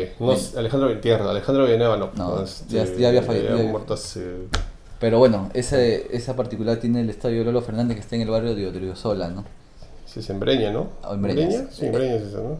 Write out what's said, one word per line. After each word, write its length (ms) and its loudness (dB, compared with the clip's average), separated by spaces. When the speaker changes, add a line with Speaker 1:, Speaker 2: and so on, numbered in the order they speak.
Speaker 1:
No 160 4
Speaker 2:
Sí. 160 -2
Speaker 1:
sé, 80 -6
Alejandro 300 2
Villanueva, 420 2
Alejandro 340 2
Villanueva 320 6
no. 180 -2
Speaker 2:
No, 280 -2
Speaker 1:
Este, 300 -10
Speaker 2:
ya, 120 2
ya 240 2
había 120 6
Speaker 1:
ya 60 0
Speaker 2:
fallecido, 260 0
Speaker 1:
había 120 4
Speaker 2:
ya. 60 0
Speaker 1:
muerto 220 -4
hace 420 -8
Speaker 2:
Pero 200 4
bueno, 340 6
ese, 600 2
esa 200 -4
particular 420 -2
tiene 240 0
el 80 0
estadio 340 0
Lolo 180 2
Fernández 340 -2
que 60 -8
está 140 -8
en 80 0
el 60 -2
barrio 260 2
de 120 -2
Odriozola, 640 -4
¿no? 160 -8
Speaker 1:
Sí, 160 -12
es 100 -8
en 80 -4
Breña, 320 2
¿no? 160 -2
Speaker 2:
Ah, 100 -8
en 80 -2
Breña. 260 2
Speaker 1:
¿Breña? 240 -2
Sí, 140 -6
en 60 0
Breña 240 2
es 80 -2
eso, 180 -8
¿no? 180 -6